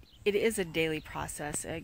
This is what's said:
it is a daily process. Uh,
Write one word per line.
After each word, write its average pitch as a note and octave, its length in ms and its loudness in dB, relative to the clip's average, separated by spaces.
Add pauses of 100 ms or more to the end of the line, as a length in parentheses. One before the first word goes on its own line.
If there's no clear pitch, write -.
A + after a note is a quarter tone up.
(260)
it G3+ 100 4
is G#3+ 240 4
a F#3+ 60 2
daily D#3+ 340 2
process. D3+ 640 -6
Uh, D#3+ 200 -4